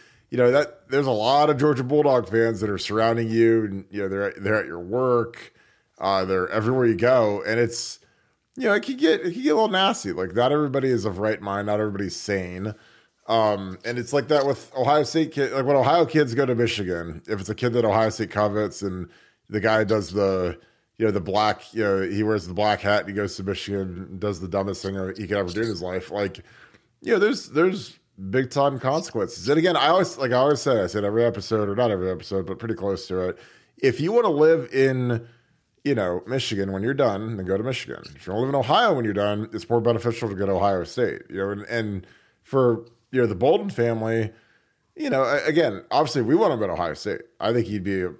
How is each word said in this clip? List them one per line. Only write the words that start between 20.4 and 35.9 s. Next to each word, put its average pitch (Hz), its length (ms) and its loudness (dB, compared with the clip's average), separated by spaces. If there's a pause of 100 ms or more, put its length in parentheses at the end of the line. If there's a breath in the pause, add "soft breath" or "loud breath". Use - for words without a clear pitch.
you 110 80 0
know, 107 60 2
the 98 100 -2
black, 101 520 0
you 110 100 -2
know, 98 180 2
he 101 220 -2
wears 104 240 0
the 90 60 -10
black 104 280 2
hat 101 200 2
and 87 80 -8
he 98 60 -6
goes 101 200 -4
to 98 80 -10
Michigan 95 680 -6
and 92 100 -14
does 101 200 -4
the 92 80 -10
dumbest 98 340 -4
thing 95 140 -6 (200)
he 101 120 -10
could 101 100 -2
ever 92 140 -2
do 101 100 -4
in 117 60 -2
his 92 140 -6
life. 90 280 -6
Like, 101 300 -4 (600 soft breath)
you - 120 0
know, 190 60 2
there's, 214 300 0
there's 170 500 0 (320)
big 127 180 0
time 139 300 2
consequences. 110 680 -4
And 147 120 4
again, 165 180 2
I 139 120 4
always, 180 280 2
like 131 140 -2
I 123 60 4
always 139 240 4
say, 120 200 2
I 90 60 0
said 101 160 -2
every 107 200 2
episode, 104 460 0
or 101 60 -2
not 120 160 2
every 92 180 -2
episode, 92 380 -4
but 92 100 -8
pretty 113 160 -6
close 98 360 -4
to 92 200 -2
it. - 80 -8 (400 soft breath)
If 131 240 2
you 170 100 -2
wanna 226 200 4
live 156 420 4
in, 127 540 0 (560 soft breath)
you 143 100 0